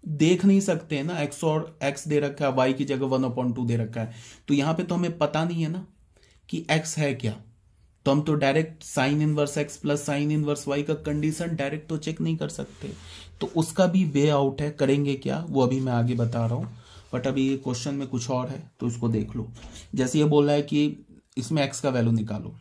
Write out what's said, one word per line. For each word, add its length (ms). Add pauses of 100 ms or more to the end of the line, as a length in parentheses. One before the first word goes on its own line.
देख 360
नहीं 160
सकते 360
हैं 80
ना, 160
एक्स 240
और 380
एक्स 260
दे 120
रखा 260
है, 60
वाई 200
की 120
जगह 220
one 180
upon 280
two 140
दे 100
रखा 240
है, 120 (360)
तो 60
यहाँ 200
पे 80
तो 120
हमें 240
पता 260
नहीं 180
है 60
ना 180 (640)
कि 220
एक्स 280
है 160
क्या, 180 (760)
तो 60
हम 100
तो 120
डायरेक्ट 500
sine 380
इनवर्स 360
X 180
प्लस 300
sine 260
इनवर्स 360
Y 160
का 100
कंडीशन 640
डायरेक्ट 320
तो 80
चेक 240
नहीं 160
कर 120
सकते, 440 (480)
तो 60
उसका 400
भी 180
वे 260
आउट 320
है। 80
करेंगे 440
क्या, 240 (100)
वो 140
अभी 180
मैं 120
आगे 220
बता 320
रहा 80
हूँ, 220 (380)
but 120
अभी 220
ये 80
क्वेश्चन 380
में 140
कुछ 220
और 180
है, 220 (100)
तो 60
इसको 220
देख 280
लो। 120 (460)
जैसे 240
ये 60
बोल 220
रहा 80
है 80
कि 440 (320)
इसमें 260
एक्स 160
का 80
वैल्यू 240
निकालो 480